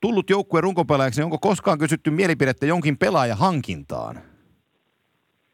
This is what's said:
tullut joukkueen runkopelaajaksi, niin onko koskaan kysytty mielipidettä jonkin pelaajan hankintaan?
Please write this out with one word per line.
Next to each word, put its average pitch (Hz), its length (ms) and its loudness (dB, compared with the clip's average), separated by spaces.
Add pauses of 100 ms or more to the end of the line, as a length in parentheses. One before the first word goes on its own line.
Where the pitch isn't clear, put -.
tullut 202 300 0
joukkueen 190 320 2
runkopelaajaksi, 143 580 0
niin 151 40 0
onko 160 140 -4
koskaan 190 400 0
kysytty 156 320 -2
mielipidettä 151 560 0
jonkin 151 320 0
pelaajan 139 400 0
hankintaan? 76 800 -4 (1400)